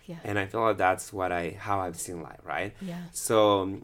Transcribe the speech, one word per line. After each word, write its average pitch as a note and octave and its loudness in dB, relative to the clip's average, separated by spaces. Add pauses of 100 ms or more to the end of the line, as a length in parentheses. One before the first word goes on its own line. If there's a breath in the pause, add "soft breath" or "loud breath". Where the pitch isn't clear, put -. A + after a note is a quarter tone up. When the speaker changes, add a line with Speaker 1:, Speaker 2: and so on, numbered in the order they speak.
Speaker 1:
Yeah. E3 -12
Speaker 2:
And G#2 -2
I G2 0
feel G#2+ -2
like G#2+ 4
that's F#2 2
what F#2 -2
I, F2 -2
how G2+ -2
I've F2 -4
seen F2 -8
life, A#1 -16
right? F2 -4
Speaker 1:
Yeah. F3 -10 (140)
Speaker 2:
So G2+ 4